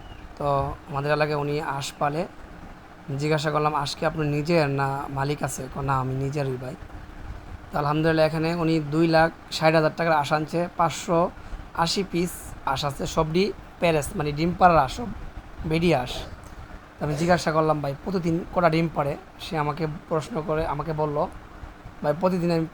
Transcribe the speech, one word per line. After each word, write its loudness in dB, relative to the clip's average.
তো 0
আমাদের -2
এলাকায় 2
উনি 0
হাঁস -4
পালে। 0
জিজ্ঞাসা 0
করলাম, 2
"হাঁস -2
কি -2
আপনার 0
নিজের 2
না 0
মালিক -2
আছে?" -4
কয়, -4
"না, 2
আমি -2
নিজেরই -2
ভাই।" -10
তো -2
আলহামদুলিল্লাহ, 4
এখানে 0
উনি 2
দুই 2
লাখ 6
ষাট 4
হাজার 4
টাকার 2
হাঁস 2
আনছে, 0
পাঁচশো 2
আশি 0
পিস 0
হাঁস -2
আছে, -4
সবটি 2
প্যারেস, 4
মানে -2
ডিম 0
পাড়ার 10
হাঁস, 4
সব -6
বেডি 4
হাঁস। 0
তো -4
আমি 0
জিজ্ঞাসা 2
করলাম, 2
"ভাই, -4
প্রতিদিন 0
কটা 6
ডিম 4
পাড়ে?" 0
সে -6
আমাকে 0
প্রশ্ন -2
করে, 0
আমাকে -4
বলল, 0
"ভাই, 2
প্রতিদিন 2
আমি 2